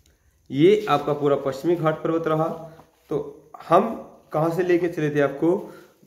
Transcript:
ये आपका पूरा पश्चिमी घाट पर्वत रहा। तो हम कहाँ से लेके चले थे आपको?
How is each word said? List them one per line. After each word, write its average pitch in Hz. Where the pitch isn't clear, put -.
ये 160
आपका 147
पूरा 143
पश्चिमी 156
घाट 156
पर्वत 165
रहा। 160
तो 151
हम 208
कहाँ 160
से 180
लेके 175
चले 151
थे 147
आपको? 160